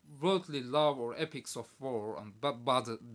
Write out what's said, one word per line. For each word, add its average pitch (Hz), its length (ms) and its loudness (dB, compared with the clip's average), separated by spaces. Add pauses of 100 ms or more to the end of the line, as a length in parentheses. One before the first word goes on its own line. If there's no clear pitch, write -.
(200)
worldly 175 420 2
love 143 360 4
or 120 200 -2
epics 156 380 -4
of 117 120 -8 (120)
war 110 380 -2
and 104 220 -12
ba-, 139 120 2
bat-, 120 460 0 (160)